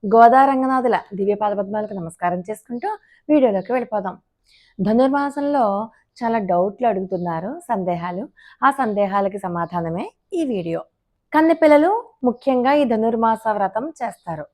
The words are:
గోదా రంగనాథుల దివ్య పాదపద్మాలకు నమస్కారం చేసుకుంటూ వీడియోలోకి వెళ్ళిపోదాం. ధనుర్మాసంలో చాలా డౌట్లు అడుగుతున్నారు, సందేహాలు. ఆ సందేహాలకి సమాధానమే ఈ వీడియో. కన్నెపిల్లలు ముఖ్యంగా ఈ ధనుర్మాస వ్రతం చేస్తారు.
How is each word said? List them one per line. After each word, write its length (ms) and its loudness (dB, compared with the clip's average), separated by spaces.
గోదా 400 8
రంగనాథుల 520 0
దివ్య 260 -2
పాదపద్మాలకు 540 -4
నమస్కారం 460 -6
చేసుకుంటూ 480 -10
వీడియోలోకి 440 2
వెళ్ళిపోదాం. 420 -4
ధనుర్మాసంలో 840 0
చాలా 200 -2
డౌట్లు 400 0
అడుగుతున్నారు, 600 -4
సందేహాలు. 580 -6
ఆ 80 4
సందేహాలకి 680 -2
సమాధానమే 680 -4
ఈ 80 -2
వీడియో. 280 -4
కన్నెపిల్లలు 580 4
ముఖ్యంగా 500 0
ఈ 180 2
ధనుర్మాస 500 0
వ్రతం 280 -2
చేస్తారు. 560 -10